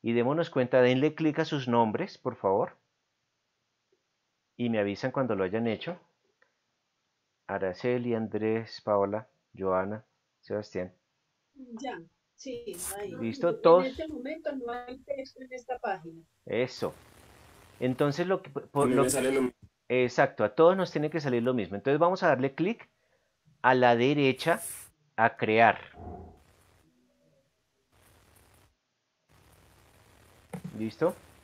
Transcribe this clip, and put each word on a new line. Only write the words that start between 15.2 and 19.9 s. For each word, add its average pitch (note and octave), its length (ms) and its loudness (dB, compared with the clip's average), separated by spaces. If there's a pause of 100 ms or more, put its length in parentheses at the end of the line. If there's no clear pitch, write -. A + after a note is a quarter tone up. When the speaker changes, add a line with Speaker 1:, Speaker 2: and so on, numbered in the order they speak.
Speaker 2:
en B3+ 120 -18
esta B3 260 -10
página. E3 420 -8 (240)
Speaker 1:
Eso. - 480 -4 (840)
Entonces, C#3+ 480 0
lo F#3+ 140 0
que, - 80 -20
por - 340 -2
Speaker 3:
A B2 40 4
mí B2+ 60 2
Speaker 1:
lo C3+ 100 4
Speaker 3:
me B2+ 60 2
sale C3 220 0
lo C3+ 120 2
mismo. B2 140 -4 (300)
Speaker 1:
Exacto, B2+ 560 2